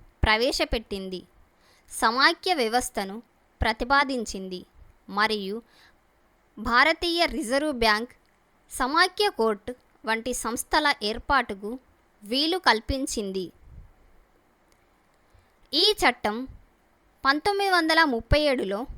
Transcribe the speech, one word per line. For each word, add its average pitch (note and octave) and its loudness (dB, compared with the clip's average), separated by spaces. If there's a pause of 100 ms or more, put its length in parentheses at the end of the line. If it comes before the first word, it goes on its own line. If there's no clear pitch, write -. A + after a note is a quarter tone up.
(240)
ప్రవేశపెట్టింది, A3 -2 (800)
సమాఖ్య C#4+ 2
వ్యవస్థను A3 -2 (440)
ప్రతిపాదించింది A#3 -2 (560)
మరియు G#3 0 (1120)
భారతీయ E4 2
రిజర్వ్ C#4 -2 (100)
బ్యాంక్, A3 2 (640)
సమాఖ్య F4+ 2 (120)
కోర్టు A3 -2 (320)
వంటి A3+ -2
సంస్థల C#4+ 0 (160)
ఏర్పాటుకు G#3+ -2 (600)
వీలు D#4+ 0 (100)
కల్పించింది. A3 -2 (2500)
ఈ - 2 (160)
చట్టం A#3+ 0 (880)
పంతొమ్మిది G4 0
వందల D#4+ 4 (140)
ముప్పై C#4+ 2 (100)
ఏడులో G3 -4 (160)